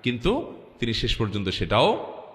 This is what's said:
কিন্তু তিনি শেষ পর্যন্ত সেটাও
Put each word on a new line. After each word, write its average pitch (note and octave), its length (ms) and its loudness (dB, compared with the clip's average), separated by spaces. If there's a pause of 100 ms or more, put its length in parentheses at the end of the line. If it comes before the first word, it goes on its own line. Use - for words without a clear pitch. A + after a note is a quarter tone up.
কিন্তু C3+ 500 0 (280)
তিনি A2+ 140 0
শেষ - 220 0
পর্যন্ত G2+ 320 0
সেটাও A2+ 680 2 (200)